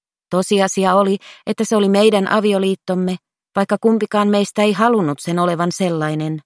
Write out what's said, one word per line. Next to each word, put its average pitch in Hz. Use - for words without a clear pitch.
Tosiasia 190
oli, 196
että 220
se 220
oli 202
meidän 202
avioliittomme, 190
vaikka 196
kumpikaan 208
meistä 202
ei 208
halunnut 196
sen 170
olevan 175
sellainen. 156